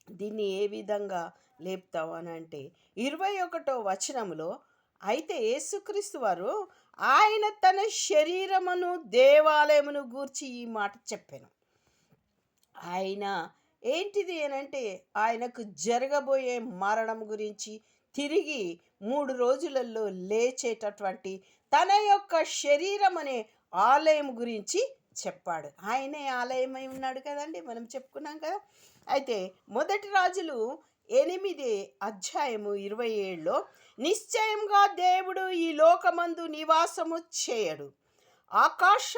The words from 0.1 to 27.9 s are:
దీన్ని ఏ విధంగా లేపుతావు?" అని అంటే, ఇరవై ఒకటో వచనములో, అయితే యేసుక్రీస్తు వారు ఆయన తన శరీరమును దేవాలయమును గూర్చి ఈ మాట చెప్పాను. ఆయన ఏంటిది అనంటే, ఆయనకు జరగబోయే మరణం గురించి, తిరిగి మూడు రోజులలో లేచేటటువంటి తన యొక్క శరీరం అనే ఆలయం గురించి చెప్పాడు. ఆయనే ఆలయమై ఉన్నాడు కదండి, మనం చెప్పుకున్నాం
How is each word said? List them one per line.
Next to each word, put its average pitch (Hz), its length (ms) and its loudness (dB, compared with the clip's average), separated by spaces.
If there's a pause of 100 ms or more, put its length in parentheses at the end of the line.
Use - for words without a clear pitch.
దీన్ని 214 320 -8
ఏ 196 240 -2
విధంగా 202 680 -6 (280)
లేపుతావు?" 170 520 -6
అని 170 180 -10
అంటే, 160 420 -14 (240)
ఇరవై 330 440 -2
ఒకటో 330 400 -4
వచనములో, 196 800 -6 (440)
అయితే 285 320 -2
యేసుక్రీస్తు 339 840 -4
వారు 240 500 -2 (320)
ఆయన 415 720 4
తన 392 180 2
శరీరమును 359 1160 0
దేవాలయమును 294 920 6
గూర్చి 269 460 -10
ఈ 240 200 -10
మాట 208 300 -6 (160)
చెప్పాను. 131 340 -14 (1400)
ఆయన 190 680 -4 (340)
ఏంటిది 349 600 -2
అనంటే, 269 600 -6 (120)
ఆయనకు 233 460 -2
జరగబోయే 247 960 0
మరణం 226 720 -2
గురించి, 214 500 -10 (340)
తిరిగి 285 640 -2 (220)
మూడు 262 300 -2
రోజులలో 247 760 0
లేచేటటువంటి 208 1300 -4 (340)
తన 370 160 6
యొక్క 403 520 4
శరీరం 359 760 2
అనే 262 280 -6 (280)
ఆలయం 277 640 4
గురించి 240 560 -4 (300)
చెప్పాడు. 165 420 -8 (160)
ఆయనే 269 420 -4
ఆలయమై 262 600 -4
ఉన్నాడు 262 340 -8
కదండి, 294 400 -8
మనం 233 240 -12
చెప్పుకున్నాం 277 540 -14